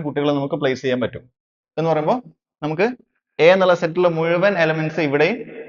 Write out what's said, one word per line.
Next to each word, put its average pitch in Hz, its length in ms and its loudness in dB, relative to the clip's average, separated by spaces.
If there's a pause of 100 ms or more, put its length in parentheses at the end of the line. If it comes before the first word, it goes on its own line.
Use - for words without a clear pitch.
കുട്ടികളെ 147 320 -2
നമുക്ക് 143 240 -2
പ്ലേസ് 131 240 -2
ചെയ്യാൻ 127 180 0
പറ്റും. - 200 -8 (540)
എന്ന് 160 140 -2
പറയുമ്പോ 156 240 0 (480)
നമുക്ക് 156 240 -2 (580)
എ - 80 8
എന്നുള്ള 185 280 4
സെറ്റിലെ 175 360 0
മുഴുവൻ 170 360 0 (100)
എലമെന്റ്സ് 160 440 -2
ഇവിടെയും 151 300 2 (320)